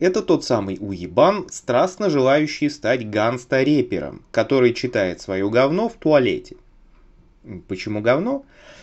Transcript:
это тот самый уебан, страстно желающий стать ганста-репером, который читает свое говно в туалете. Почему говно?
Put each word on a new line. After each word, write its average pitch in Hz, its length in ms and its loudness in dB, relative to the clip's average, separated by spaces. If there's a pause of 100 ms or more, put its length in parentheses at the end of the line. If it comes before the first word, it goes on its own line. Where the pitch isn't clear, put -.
это 185 220 0
тот 165 220 2
самый 98 360 -2
уебан, 101 720 0
страстно 185 580 -2
желающий 147 580 2
стать 120 400 -2
ганста-репером, 123 1200 0
который 120 420 2
читает 98 460 -2
свое 98 280 -4
говно 143 400 2
в - 40 -8
туалете. 135 640 0 (1120)
Почему 104 320 -6
говно? 180 440 0 (380)